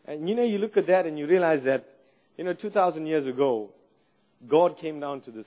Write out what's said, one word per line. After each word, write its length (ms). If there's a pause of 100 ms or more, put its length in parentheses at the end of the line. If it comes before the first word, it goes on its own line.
And, 200
you 60
know, 100
you 140
look 180
at 120
that 180
and 140
you 80
realize 380
that, 200 (500)
you 80
know, 100
two 180
thousand 340
years 220
ago, 420 (800)
God 300
came 200
down 220
to 100
this 160